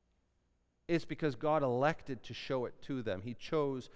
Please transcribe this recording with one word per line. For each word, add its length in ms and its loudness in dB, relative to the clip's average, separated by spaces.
It's 160 2
because 300 0
God 280 4
elected 600 2
to 100 -10
show 320 -2
it 160 -8
to 200 -4
them. 200 -2
He 120 -6
chose 640 -2